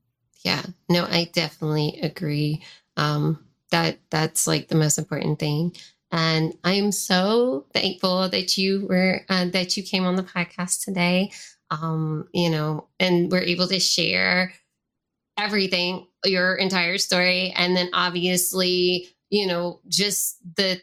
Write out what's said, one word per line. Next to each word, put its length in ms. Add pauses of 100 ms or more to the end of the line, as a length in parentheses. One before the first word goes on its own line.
(440)
Yeah, 180 (280)
no, 160
I 280
definitely 680
agree. 640 (340)
Um, 480 (260)
that, 280 (100)
that's, 380
like, 200
the 80
most 220
important 420
thing. 360 (360)
And 420 (100)
I 100
am 180
so 840
thankful 560
that 280
you 300
were, 420
uh, 160
that 320
you 60
came 220
on 100
the 80
podcast 600
today, 480 (400)
um, 600
you 180
know, 360 (120)
and 320
we're 100
able 260
to 120
share 720 (840)
everything, 720 (180)
your 300
entire 420
story. 580
And 200
then 180
obviously, 1120 (220)
you 180
know, 400
just 500 (180)
the 280